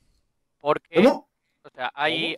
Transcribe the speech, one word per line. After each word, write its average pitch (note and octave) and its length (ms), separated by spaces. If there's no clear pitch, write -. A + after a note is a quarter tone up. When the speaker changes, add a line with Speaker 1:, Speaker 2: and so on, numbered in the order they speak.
Speaker 1:
Porque, D3+ 360
Speaker 2:
¿Cómo? G#3+ 340
Speaker 1:
o - 100
sea, B2+ 200
hay D#3+ 440